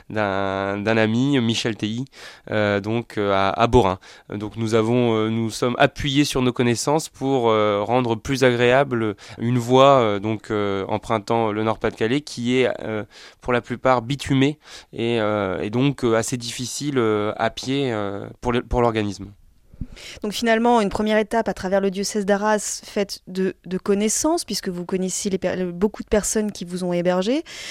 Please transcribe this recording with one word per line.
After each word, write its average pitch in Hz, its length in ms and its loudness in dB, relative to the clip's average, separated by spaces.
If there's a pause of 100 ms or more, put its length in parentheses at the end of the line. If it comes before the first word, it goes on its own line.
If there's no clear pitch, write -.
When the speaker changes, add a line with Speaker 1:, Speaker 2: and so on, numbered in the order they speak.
Speaker 1:
d'un, 98 720 -2
d'un 113 180 0
ami, 120 440 2
Michel 113 340 -2
Théy, 113 300 -4 (440)
euh, 104 300 0
donc, 110 400 -4
euh, 101 140 0
à, 98 160 2
à 117 180 2
Borin. 101 320 4 (340)
Donc 104 240 -8
nous 113 160 -2
avons, 117 400 4
euh, 110 160 0
nous 113 220 -2
sommes 123 260 -2
appuyés 143 480 2
sur 135 160 -2
nos 123 100 2
connaissances 120 200 2 (380)
pour, 135 400 0
euh, 104 340 2
rendre 117 320 0
plus 131 300 0
agréable 120 720 2 (220)
une 123 180 0
voie, 131 420 6
euh, 104 200 0
donc, 107 320 -4
euh, 101 360 0
empruntant 110 640 0
le 107 120 -2
Nord-Pas-de-Calais, 110 580 -2
qui 123 340 -4
est, 123 140 4 (120)
euh, 107 220 -6 (380)
pour 123 100 -4
la 120 80 2
plupart 123 420 0
bitumée 135 560 0 (360)
et, 117 260 -2
euh, 104 400 0
et 98 100 -4
donc, 127 360 0
euh, 113 100 4
assez 117 220 0
difficile, 127 600 -6
euh, 107 380 2
à 113 140 0
pied, 135 420 -2
euh, 104 340 -4 (140)
pour 120 140 -2
le, 123 100 0
pour 123 180 0
l'organisme. 104 520 0 (920)
Speaker 2:
Donc 208 100 -4
finalement, 233 480 4
une 196 80 2
première 214 280 0
étape 220 300 0
à 190 60 -2
travers 190 280 0
le 196 100 0
diocèse 196 340 -4
d'Arras, 208 580 0
faite - 440 -4
de, 185 280 -2 (100)
de 185 120 -6
connaissances, 214 680 0
puisque - 240 -6
vous 175 160 -8
connaissiez 185 460 -4
les 190 60 -2
per-, - 200 -2
le, 180 140 -4
beaucoup 180 320 -2
de - 40 -12
personnes 214 440 0
qui 185 140 -12
vous 180 180 -8
ont 180 100 -2
hébergé, 185 500 0 (280)